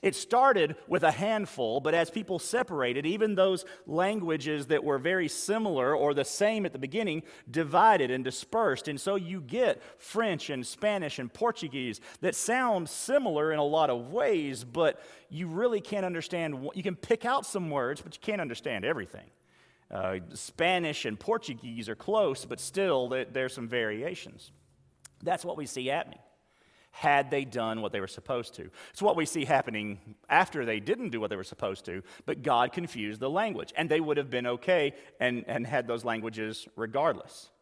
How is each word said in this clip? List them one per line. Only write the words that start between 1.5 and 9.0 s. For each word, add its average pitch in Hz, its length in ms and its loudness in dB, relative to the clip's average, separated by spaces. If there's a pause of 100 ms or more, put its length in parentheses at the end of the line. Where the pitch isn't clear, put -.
but 151 120 2
as 165 180 4
people 185 280 -4
separated, 143 680 -2
even 208 300 0
those 190 320 4 (200)
languages 156 800 0
that 147 140 4
were 139 160 2
very 170 300 2
similar 165 680 0
or 147 200 4
the 139 100 2
same 208 400 0
at 170 80 -4
the 135 60 -10
beginning 156 440 -2 (280)
divided 160 600 6
and 131 140 0
dispersed. 156 640 0
And 147 100 -4
so 196 180 0